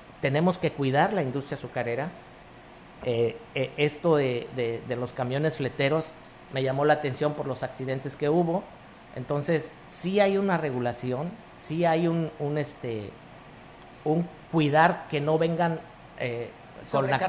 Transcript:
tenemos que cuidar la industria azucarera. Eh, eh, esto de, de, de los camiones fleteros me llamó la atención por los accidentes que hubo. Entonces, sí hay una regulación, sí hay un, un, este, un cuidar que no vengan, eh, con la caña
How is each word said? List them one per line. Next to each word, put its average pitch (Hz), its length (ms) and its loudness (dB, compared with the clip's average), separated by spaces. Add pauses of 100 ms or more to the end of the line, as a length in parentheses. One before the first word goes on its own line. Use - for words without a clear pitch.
(200)
tenemos 160 380 2
que 165 140 0
cuidar 143 400 2
la 190 100 0
industria 135 340 -4
azucarera. 123 520 -4 (960)
Eh, 117 340 0 (160)
eh, 131 220 -2
esto 151 400 2
de, 127 400 0
de, 117 300 -2
de 120 100 -2
los 123 160 -4
camiones 139 440 -2
fleteros 139 500 0 (460)
me 135 100 -2
llamó 135 220 0
la 151 100 6
atención 147 400 0
por 147 120 -6
los 127 160 -6
accidentes 131 540 -6
que 147 120 0
hubo. 170 360 2 (500)
Entonces, 143 560 -2 (160)
sí 190 340 0
hay 196 160 6
una 196 220 2
regulación, 127 720 -2 (280)
sí 165 280 -2
hay 165 200 4
un, 165 320 2
un, 147 200 -2
este, 117 520 -6 (920)
un 170 240 2 (220)
cuidar 156 580 4
que 147 140 -2
no 156 160 2
vengan, 165 420 2 (380)
eh, 120 320 -4 (400)
con 135 180 2
la 135 100 2
caña - 100 0